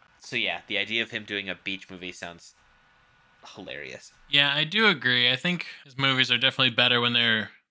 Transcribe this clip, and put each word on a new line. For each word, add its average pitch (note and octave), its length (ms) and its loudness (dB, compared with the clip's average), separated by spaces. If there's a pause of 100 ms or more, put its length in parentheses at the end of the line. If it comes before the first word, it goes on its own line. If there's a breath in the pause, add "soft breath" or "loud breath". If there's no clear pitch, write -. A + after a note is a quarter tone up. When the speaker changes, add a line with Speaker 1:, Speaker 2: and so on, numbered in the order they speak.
(200)
Speaker 1:
So - 160 -10
yeah, F#2+ 320 -2
the G2+ 120 -2
idea G#2+ 240 -2
of G#2+ 80 -8
him A2 120 -8
doing G2+ 260 -6
a F2+ 140 -6
beach F#2+ 280 -10
movie F2+ 200 -12
sounds E2+ 440 -16 (1000)
hilarious. C#2 560 -14 (180)
Speaker 2:
Yeah, C#3+ 260 4
I D3+ 80 0
do G3+ 240 2
agree. B2 440 2
I B2+ 40 2
think F3 320 -4 (160 loud breath)
his C3 160 -20
movies C3 320 2
are B2 80 2
definitely C3 320 2
better B2 280 4
when A#2+ 140 2
they're A2+ 380 2 (200)